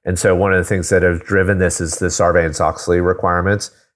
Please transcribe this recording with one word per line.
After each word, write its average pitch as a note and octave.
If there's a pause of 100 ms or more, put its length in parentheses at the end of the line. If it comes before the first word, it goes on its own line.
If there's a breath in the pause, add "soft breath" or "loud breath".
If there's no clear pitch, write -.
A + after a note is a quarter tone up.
And F2+
so -
one F#2+
of F#2
the F2+
things F#2
that F#2
have F2
driven F#2+
this F2+
is D#2+
the F2+
Sarbanes-Oxley E2+
requirements F2+ (240 soft breath)